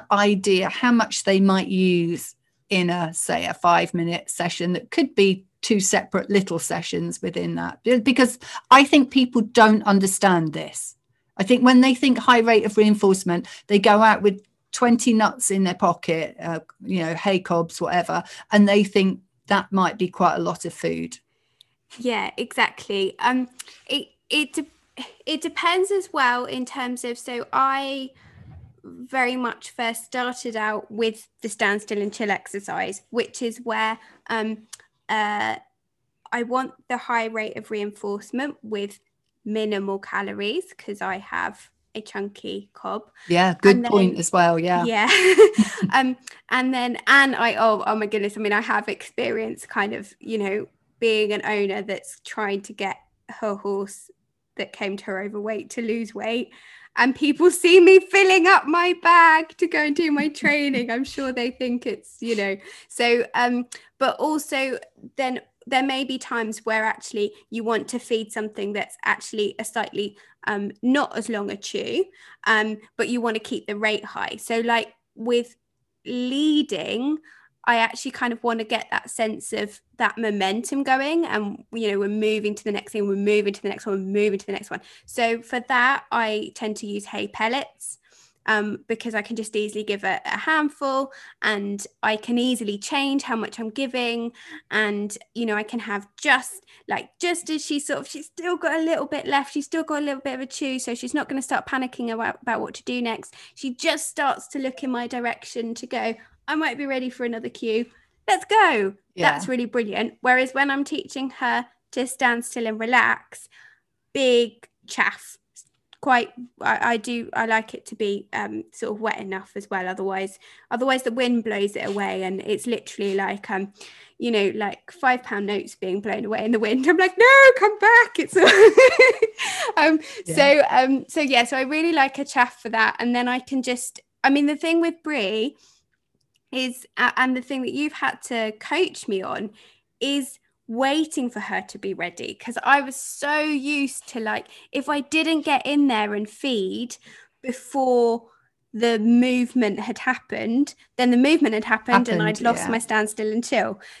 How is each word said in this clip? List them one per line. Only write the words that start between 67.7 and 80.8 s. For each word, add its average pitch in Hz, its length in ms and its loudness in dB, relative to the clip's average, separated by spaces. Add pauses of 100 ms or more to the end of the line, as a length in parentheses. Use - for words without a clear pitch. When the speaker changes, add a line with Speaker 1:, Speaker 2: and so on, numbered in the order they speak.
Speaker 2:
to 247 100 -6
feed 220 340 -6
something 214 400 -8
that's - 320 -8
actually 214 540 -4
a 233 60 -8
slightly, 202 520 -8 (300)
um, 202 260 -6 (100)
not 262 340 0
as 220 120 -8
long 202 220 -6
a 202 60 -8
chew, 226 480 -6 (420)
um, 214 320 2 (180)
but 202 120 -2
you 240 120 -2
want 226 160 -2
to 220 40 -6
keep - 260 -10
the 208 100 -8
rate 214 280 -2
high. - 340 -10
So, 226 220 -4
like, 233 340 -2 (220)
with 240 400 -2 (480)
leading, 269 1160 -2 (460)
I 240 140 2
actually 226 340 -4
kind 240 200 -4
of 233 120 -12
want 233 160 -2
to 220 40 -6
get 220 280 -6
that - 180 -6
sense - 420 -6
of 208 280 -8 (180)
that 220 200 -2
momentum 214 640 -2